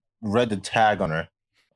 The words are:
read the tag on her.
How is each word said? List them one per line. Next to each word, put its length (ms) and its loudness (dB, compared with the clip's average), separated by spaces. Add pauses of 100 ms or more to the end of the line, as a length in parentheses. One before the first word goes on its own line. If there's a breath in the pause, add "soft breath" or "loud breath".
(200)
read 300 0
the 80 -2
tag 420 2
on 100 -2
her. 180 -4 (480)